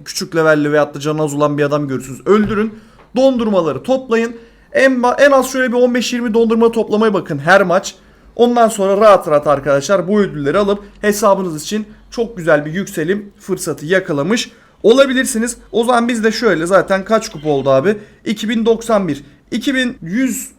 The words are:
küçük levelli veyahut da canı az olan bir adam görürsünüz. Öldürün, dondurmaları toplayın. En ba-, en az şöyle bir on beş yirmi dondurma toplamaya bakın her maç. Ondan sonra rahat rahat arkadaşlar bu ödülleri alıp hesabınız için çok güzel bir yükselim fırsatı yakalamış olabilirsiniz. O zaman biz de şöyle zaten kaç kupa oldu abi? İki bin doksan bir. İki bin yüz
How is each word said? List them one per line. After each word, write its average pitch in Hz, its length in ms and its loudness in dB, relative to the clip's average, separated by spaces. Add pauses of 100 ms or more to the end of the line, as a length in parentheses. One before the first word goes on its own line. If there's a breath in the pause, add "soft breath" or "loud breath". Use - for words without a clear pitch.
küçük - 300 -8
levelli 156 360 2
veyahut 143 240 0
da 143 40 -12
canı 151 240 -2
az 147 100 -4
olan 147 240 0
bir 147 60 0
adam 147 240 -2
görürsünüz. 131 400 -8
Öldürün, 214 520 0 (360 loud breath)
dondurmaları 220 680 0
toplayın. 233 540 -2 (340 loud breath)
En 262 200 2
ba-, 247 300 0
en 285 100 6
az 262 200 2
şöyle 254 160 0
bir 240 100 -2
on 247 160 2
beş 247 200 -2
yirmi 240 200 -4
dondurma 226 380 2
toplamaya 214 420 0
bakın 160 260 -4
her 185 240 4
maç. 185 320 -2 (400 soft breath)
Ondan 240 320 2
sonra 196 340 0
rahat 202 260 6
rahat 147 200 2
arkadaşlar 143 600 0
bu 208 120 2
ödülleri 151 380 -2
alıp 202 260 0 (180 loud breath)
hesabınız 196 600 0
için 208 240 -6 (240 loud breath)
çok 233 260 -6
güzel 156 280 2
bir 156 80 -10
yükselim 185 640 -6
fırsatı 175 460 -8
yakalamış 180 680 -2 (320 soft breath)
olabilirsiniz. 247 720 2 (140)
O 233 120 0
zaman 233 240 2
biz 233 160 -2
de 220 80 2
şöyle 185 340 0
zaten 190 400 0
kaç 220 260 -2
kupa 151 180 -8
oldu 139 200 0
abi? 147 280 2 (280 loud breath)
İki 214 240 -6
bin 226 160 -2
doksan 220 420 0
bir. 139 160 -6 (280 loud breath)
İki 254 240 -4
bin 254 260 -2
yüz 202 580 -4